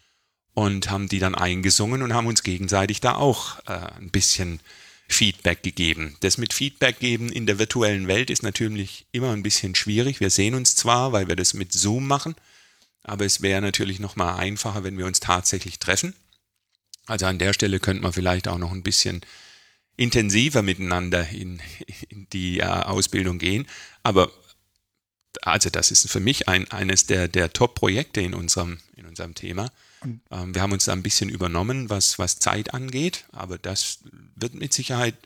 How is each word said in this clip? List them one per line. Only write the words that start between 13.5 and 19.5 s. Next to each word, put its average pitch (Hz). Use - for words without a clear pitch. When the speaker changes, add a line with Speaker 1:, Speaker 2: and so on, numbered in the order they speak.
Speaker 1:
natürlich 95
noch 101
mal 90
einfacher, 98
wenn 95
wir 92
uns 92
tatsächlich 90
treffen. 170
Also 98
an 92
der 98
Stelle 98
könnte 95
man 92
vielleicht 90
auch 90
noch 87
ein 92
bisschen 92